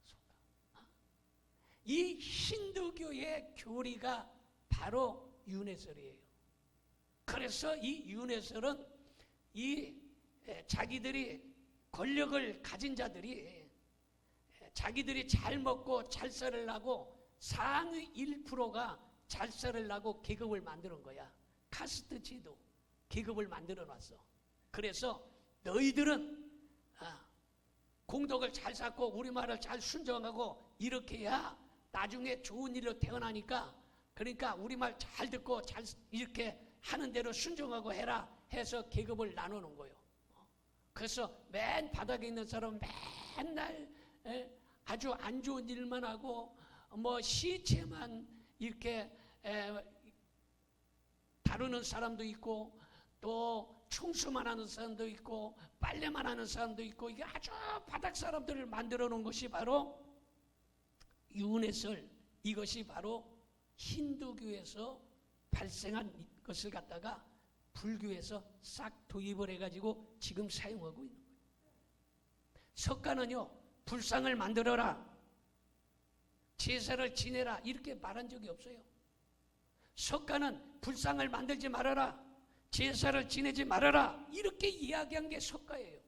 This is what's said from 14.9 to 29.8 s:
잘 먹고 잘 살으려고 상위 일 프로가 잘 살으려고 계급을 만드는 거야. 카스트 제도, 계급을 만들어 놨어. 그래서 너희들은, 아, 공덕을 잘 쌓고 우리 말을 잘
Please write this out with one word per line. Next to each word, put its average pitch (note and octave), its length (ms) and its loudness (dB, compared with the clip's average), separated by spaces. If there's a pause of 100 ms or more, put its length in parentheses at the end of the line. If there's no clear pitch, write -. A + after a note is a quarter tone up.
잘 C4+ 300 6
먹고 B3+ 500 2
잘 - 220 -4
살으려고 A#3 840 -2 (220)
상위 D#4+ 760 0
일 C#4+ 300 -2
프로가 A#3+ 540 0 (300)
잘 A3+ 220 -2
살으려고 A3 720 -2
계급을 G#3+ 380 0
만드는 E3 420 -10
거야. C#3 300 -14 (380)
카스트 - 520 -6
제도, D#3+ 360 -12 (500)
계급을 G#3+ 400 0
만들어 F3 360 -6
놨어. D3 320 -14 (540)
그래서 G#3 540 -2 (380)
너희들은, C#4 880 6 (480)
아, - 280 -10 (800)
공덕을 B3+ 460 2
잘 - 220 -4
쌓고 A#3 420 0
우리 B3+ 140 -2
말을 A#3+ 300 0
잘 A#3+ 200 -4